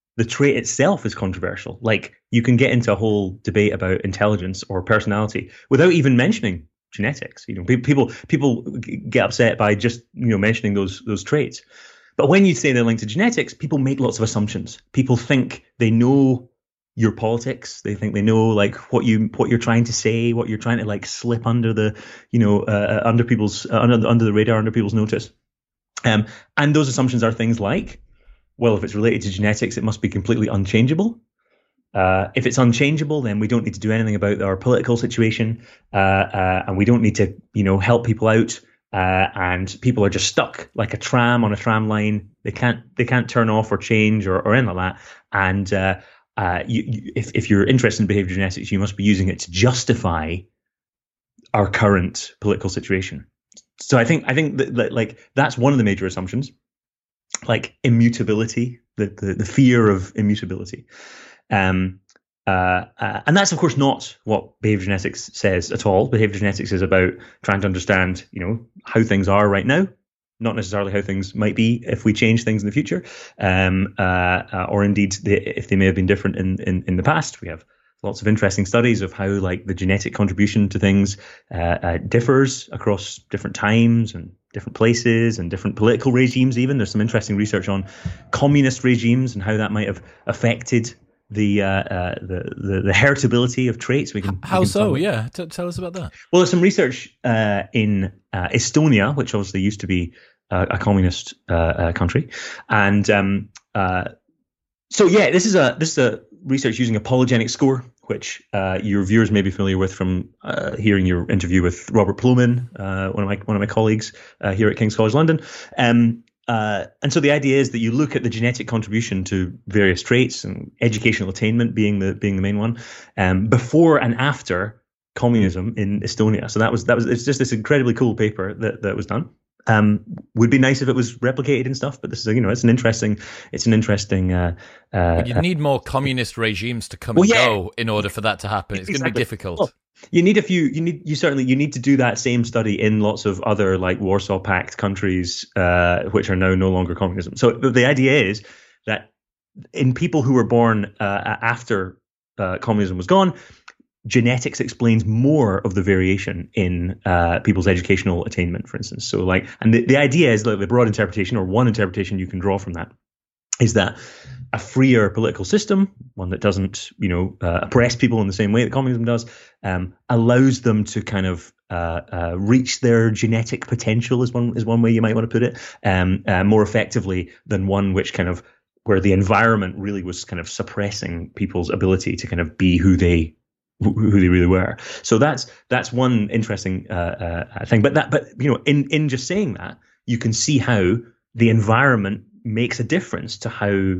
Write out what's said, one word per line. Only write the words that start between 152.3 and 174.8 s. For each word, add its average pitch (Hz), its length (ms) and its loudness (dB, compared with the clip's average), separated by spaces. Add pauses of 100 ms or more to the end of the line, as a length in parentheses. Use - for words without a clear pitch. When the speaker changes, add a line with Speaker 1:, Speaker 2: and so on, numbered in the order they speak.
Speaker 1:
uh, 95 220 -4
communism 104 360 -2
was 90 120 -6
gone, 185 260 4 (720)
genetics 120 560 0
explains 113 420 0
more 113 640 2
of 92 100 -4
the 98 60 0
variation 92 720 0
in, 90 500 -2
uh, 87 360 2
people's 95 280 0
educational 90 560 0
attainment, - 460 -4
for - 80 -10
instance. - 260 -12
So, 95 220 -2
like, 92 240 0 (100)
and 113 140 4
the, 117 100 4
the 127 140 4
idea 143 340 4
is, 107 140 2
like, 107 140 0
the 98 80 -2
broad 120 200 4
interpretation, 104 480 -2
or 98 80 -2
one 104 240 2
interpretation 98 500 -2
you 92 100 -4
can 92 120 -8
draw 98 180 0
from 92 160 -10
that, 85 160 -10 (680)
is 117 140 4
that 98 240 0 (560)
a 110 60 -4
freer 123 500 2
political 110 340 -4
system, 196 480 0 (220)
one 90 160 -8
that 92 100 -6
doesn't, 95 600 -2
you 95 100 -2
know, 90 320 -2
uh, 87 220 -2
oppress 120 340 2
people 117 240 2
in 98 60 0
the 95 60 -4
same 101 200 0
way 120 100 2
that 110 80 -2
communism 123 320 -2
does, 117 220 -2 (360)
um, 90 320 -4 (140)
allows 123 540 4
them 107 240 2
to - 160 -6
kind 95 240 -4
of, 90 260 -6 (180)
uh, 85 300 -6 (140)
uh, 85 240 -6
reach 123 420 0
their 117 320 4
genetic 113 560 -2
potential 117 560 -2
is 120 80 -2
one, 120 240 -2
is 117 80 -2
one 117 180 0